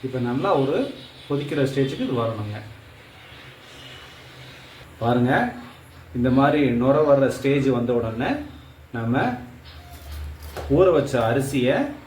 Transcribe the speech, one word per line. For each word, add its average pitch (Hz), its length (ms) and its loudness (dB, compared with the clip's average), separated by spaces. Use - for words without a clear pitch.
இப்போ 127 140 -4
நல்லா 139 200 0
ஒரு 143 160 0
கொதிக்கிற 143 420 -2
ஸ்டேஜுக்கு 139 380 -2
இது 120 140 -2
வரணுங்க. 107 360 -4
பாருங்க, 123 300 2
இந்த 123 120 2
மாதிரி 147 200 4
நுர 135 160 4
வர்ற 139 180 6
ஸ்டேஜ் 139 300 2
வந்த 120 220 0
உடனே 113 300 -2
நம்ம 117 260 0
ஊற 185 120 6
வச்ச 135 160 0
அரிசியை 135 480 2